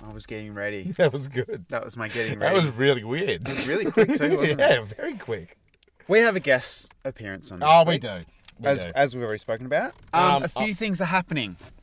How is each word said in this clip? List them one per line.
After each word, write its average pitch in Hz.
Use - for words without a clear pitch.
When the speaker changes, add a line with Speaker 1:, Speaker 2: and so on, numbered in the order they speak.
Speaker 1:
I 107
was 107
getting 107
ready. 104
Speaker 2:
<laughs> -
That 160
was 135
good. 139
Speaker 1:
That 117
was 110
my 110
getting 117
Speaker 2:
That 147
was 180
Speaker 1:
ready. 120
Speaker 2:
really 131
weird. 123
Speaker 1:
Really 160
quick 220
too, -
Speaker 2:
<laughs> 151
Speaker 1:
wasn't 147
Speaker 2:
Yeah, 139
Speaker 1:
it? 107
Speaker 2:
very 302
quick. -
Speaker 1:
We 208
have 226
a 185
guest -
appearance 101
on 90
this 147
Speaker 2:
Oh, 165
we 165
Speaker 1:
week, 135
Speaker 2:
do. 101
We 143
Speaker 1:
as, 135
Speaker 2:
do. 85
Speaker 1:
as 139
we've 123
already 107
spoken 117
about. 170
Um, 175
Speaker 2:
Um, 139
Speaker 1:
a 170
few 214
Speaker 2:
uh, -
Speaker 1:
things 196
are 185
happening. 160